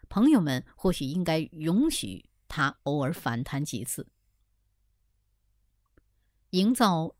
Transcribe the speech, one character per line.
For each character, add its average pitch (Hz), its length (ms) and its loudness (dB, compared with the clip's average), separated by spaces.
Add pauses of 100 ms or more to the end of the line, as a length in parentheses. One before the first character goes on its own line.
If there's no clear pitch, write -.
朋 240 220 4
友 285 100 8
们 135 260 0 (120)
或 185 160 2
许 - 100 -8
应 165 220 -4
该 160 140 2
允 170 520 0
许 - 320 -8 (240)
他 143 360 -4
偶 143 200 -2
尔 143 100 -2
反 120 300 -4
弹 143 220 -6
几 110 180 -8
次。 - 240 -10 (2500)
营 196 220 2
造 175 460 0